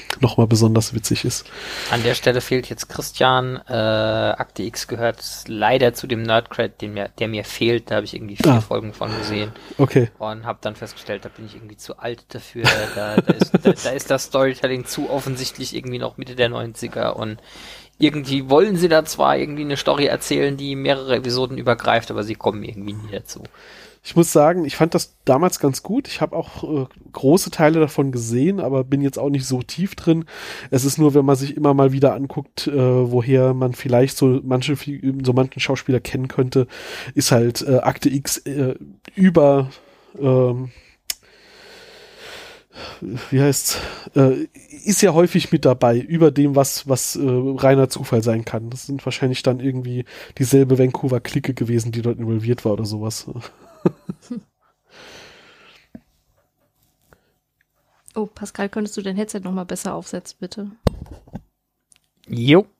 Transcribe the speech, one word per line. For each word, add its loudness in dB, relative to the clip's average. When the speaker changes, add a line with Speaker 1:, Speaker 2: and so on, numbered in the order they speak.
Speaker 1:
nochmal 4
besonders 4
witzig -4
ist. -6
Speaker 2:
An 0
der 2
Stelle 0
fehlt -2
jetzt -12
Christian. 0
Äh, -12
Akte -2
X -8
gehört -4
leider 2
zu -12
dem -4
Nerdcred, -2
den -10
mir, -6
der -2
mir -6
fehlt. -2
Da -2
habe -2
ich -12
irgendwie -12
vier 4
Speaker 1:
Ah. 4
Speaker 2:
Folgen -6
von -8
gesehen. -6
Speaker 1:
Okay. 4
Speaker 2:
Und -10
hab -8
dann -8
festgestellt, -12
da -16
bin -20
ich -20
irgendwie -20
zu -16
alt -12
dafür. -10
Da, -2
da 2
ist, -2
da, 4
da -6
ist -4
das 0
Storytelling -2
zu -6
offensichtlich -6
irgendwie -8
noch -8
Mitte -14
der 2
neunziger. -6
Und -8
irgendwie 0
wollen 6
sie 4
da 4
zwar 2
irgendwie -6
eine -4
Story 0
erzählen, 0
die -6
mehrere 0
Episoden -2
übergreift, 0
aber -4
sie -8
kommen -4
irgendwie -10
nie -14
dazu. -14
Speaker 1:
Ich -12
muss 6
sagen, 6
ich -6
fand 2
das -4
damals 2
ganz 0
gut. -4
Ich -10
hab -4
auch, -10
äh, -4
große 2
Teile 4
davon 0
gesehen, 0
aber 0
bin 0
jetzt -2
auch -2
nicht -2
so -2
tief -6
drin. 0
Es 2
ist -2
nur, 6
wenn 6
man 4
sich -6
immer 4
mal 4
wieder 4
anguckt, -8
äh, 0
woher 4
man 0
vielleicht 2
so 4
manche 0
Fi-, -6
so 2
manchen 0
Schauspieler 0
kennen -6
könnte, 0
ist 0
halt, 2
äh, 2
Akte 0
X, -4
äh, -4
über, 6
ähm, 2
wie 4
heißt's, 2
äh, 4
ist 0
ja 6
häufig 4
mit 2
dabei, 4
über 4
dem, 2
was, 0
was, -2
äh, -4
reiner 4
Zufall 0
sein 0
kann. -8
Das -14
sind -8
wahrscheinlich -2
dann 2
irgendwie -4
dieselbe 6
Vancouver-Clique 0
gewesen, -2
die -6
dort -2
involviert -2
war 0
oder -2
sowas. -6
<laughs> -12
Speaker 3:
Oh, -4
Pascal, -8
könntest -6
du -6
dein -6
Headset -6
noch -8
mal -4
besser -8
aufsetzen, -12
bitte? -12
Speaker 2:
Jo. 4